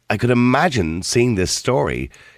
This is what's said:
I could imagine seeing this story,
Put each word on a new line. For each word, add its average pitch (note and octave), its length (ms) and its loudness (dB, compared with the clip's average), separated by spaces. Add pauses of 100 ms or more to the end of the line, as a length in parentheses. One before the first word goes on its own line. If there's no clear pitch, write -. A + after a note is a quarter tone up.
I G#2 80 -2
could A#2+ 140 0
imagine B2 720 0
seeing A#2+ 320 0
this F#2 180 0
story, E2+ 580 -2 (280)